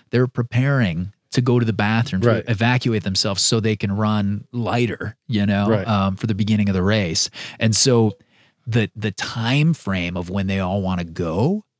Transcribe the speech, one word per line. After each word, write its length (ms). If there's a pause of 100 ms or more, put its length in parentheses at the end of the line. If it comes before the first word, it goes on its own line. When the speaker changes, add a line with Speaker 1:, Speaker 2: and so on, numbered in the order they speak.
(120)
Speaker 1:
they're 160
preparing 840 (180)
to 100
go 180
to 60
the 80
bathroom 480
to 60
Speaker 2:
Right. 200
Speaker 1:
evacuate 560
themselves 380
so 180
they 160
can 160
run 600
lighter, 640 (120)
you 200
know, 200
Speaker 2:
Right. 200
Speaker 1:
um, 280
for 120
the 80
beginning 340
of 60
the 80
race. 440 (320)
And 160
so 360 (560)
the, 280
the 160
time 600
frame 420
of 140
when 160
they 140
all 240
wanna 200
go, 640 (140)